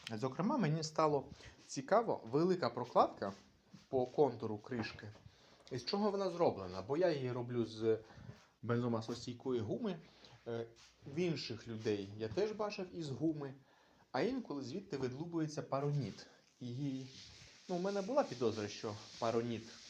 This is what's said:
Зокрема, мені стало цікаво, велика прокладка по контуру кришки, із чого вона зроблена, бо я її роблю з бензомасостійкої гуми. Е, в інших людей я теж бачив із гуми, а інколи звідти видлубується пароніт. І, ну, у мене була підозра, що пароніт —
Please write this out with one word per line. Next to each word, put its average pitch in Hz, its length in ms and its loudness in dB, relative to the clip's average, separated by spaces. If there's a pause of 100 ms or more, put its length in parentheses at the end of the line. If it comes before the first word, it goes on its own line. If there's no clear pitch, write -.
(120)
Зокрема, 131 460 0
мені 160 260 2
стало 151 420 2 (400)
цікаво, 190 560 2 (100)
велика 160 380 4
прокладка - 640 2 (540)
по 127 180 2
контуру 117 520 2
кришки, 110 500 -6 (640)
із 127 140 -6
чого 202 260 2
вона 196 180 0
зроблена, 98 520 2
бо 131 160 0
я 180 120 6
її 131 220 2
роблю 120 340 0
з 110 340 2 (640)
бензомасостійкої 120 1000 0
гуми. 180 380 -2 (480)
Е, 117 180 -2 (400)
в 143 140 -4
інших 135 480 -2
людей 107 500 0
я 110 100 -2
теж 208 240 0
бачив 202 440 -4
із 160 140 -4
гуми, 139 440 -2 (580)
а 131 100 2
інколи 208 420 -2
звідти 147 340 -4
видлубується 151 640 -2
пароніт. 139 640 0 (340)
І, 131 460 -4 (640)
ну, 180 60 0
у 170 40 0
мене 196 220 0
була 262 220 4
підозра, 110 440 0
що 107 260 -6 (260)
пароніт — 117 440 2 (260)